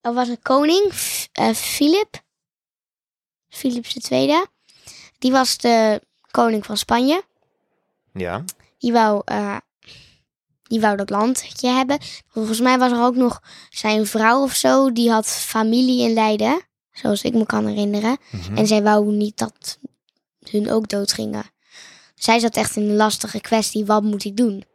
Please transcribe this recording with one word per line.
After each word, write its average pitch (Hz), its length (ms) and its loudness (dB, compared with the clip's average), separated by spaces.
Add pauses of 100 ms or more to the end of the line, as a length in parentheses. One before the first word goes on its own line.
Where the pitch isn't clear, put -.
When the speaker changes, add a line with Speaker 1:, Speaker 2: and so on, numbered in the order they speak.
Speaker 1:
er 240 140 -6
was 247 140 -2
een 240 140 -8
koning, 320 520 2
F-, - 380 -6
eh, - 200 0
Filip. 320 680 0 (1300)
Filips 240 460 -6
de 240 60 -12
Tweede. 277 460 0 (720)
Die 254 140 0
was 262 260 2
de 220 440 2 (280)
koning 226 360 0
van 214 100 -6
Spanje. 262 460 0 (880)
Speaker 2:
Ja. 95 320 -6 (340)
Speaker 1:
Die 240 140 -2
wou, 214 320 2
eh, 208 320 -6 (1040)
die 220 180 -4
wou 214 160 2
dat 196 140 -6
landje 233 580 -2
hebben. 262 300 0 (300)
Volgens 220 320 -4
mij 254 180 6
was 247 140 4
er 240 100 0
ook 247 120 2
nog 247 280 0 (280)
zijn 214 360 -2
vrouw 226 360 2
of 262 120 -2
zo. 269 380 4
Die 233 180 2
had 220 160 0
familie 247 800 0
in 226 40 2
Leiden. 220 480 0 (320)
Zoals 208 300 -2
ik 233 120 -2
me 220 120 2
kan 214 200 -2
herinneren. 208 500 -2 (140)
Speaker 2:
Mhm. 95 260 -8
Speaker 1:
En 214 100 2
zij 208 160 2
wou 208 300 4
niet 208 260 -2
dat - 400 -8 (720)
hun 208 200 -2
ook 220 180 0
doodgingen. 208 560 -6 (680)
Zij 226 240 2
zat 220 180 0
echt - 200 -2
in 208 60 -2
een 208 140 0
lastige 214 440 -2
kwestie. 214 440 -2
Wat 214 180 2
moet 208 220 -4
ik 202 120 -8
doen? 208 280 0 (100)